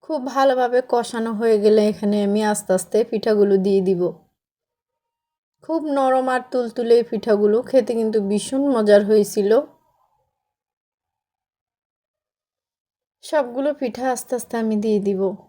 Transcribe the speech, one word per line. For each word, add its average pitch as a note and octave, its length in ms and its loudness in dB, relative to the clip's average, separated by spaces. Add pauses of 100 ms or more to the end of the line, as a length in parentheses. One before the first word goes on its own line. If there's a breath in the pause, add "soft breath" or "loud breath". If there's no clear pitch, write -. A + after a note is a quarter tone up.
খুব D#4 240 -6
ভালোভাবে B3+ 520 2 (100)
কষানো A#3 460 -4
হয়ে A3 240 2
গেলে G#3+ 300 4
এখানে G#3 360 -2
আমি G3+ 200 0
আস্তে G#3 280 -2
আস্তে F#3 320 0
পিঠাগুলো G#3 540 2
দিয়ে G3 240 2
দিব। F3+ 200 0 (1600)
খুব D#4+ 180 -4 (100)
নরম C4 380 0
আর B3+ 200 -2
তুলতুলে A#3 480 0
এই A#3 80 2
পিঠাগুলো, G#3 580 0
খেতে B3 320 0
কিন্তু A3 300 -2
ভীষণ G#3 440 -2
মজার G#3 360 4
হয়েছিল। G3+ 460 0 (3750)
সবগুলো C4+ 500 -2
পিঠা C4 360 -6
আস্তে B3 240 -8
আস্তে - 220 -10
আমি A3 240 -2
দিয়ে G#3+ 200 0
দিব। G3 200 -2 (280)